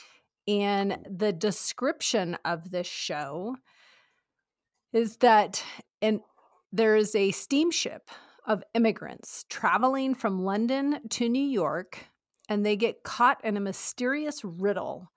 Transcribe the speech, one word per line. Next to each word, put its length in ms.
And 500
the 260
description 1080
of 280
this 160
show 680
is 240
that 460
in, 200
there 240
is 180
a 180
steamship 760
of 160
immigrants 760
traveling 680
from 280
London 680
to 200
New 160
York, 640
and 180
they 100
get 280
caught 420
in 120
a 40
mysterious 800
riddle 720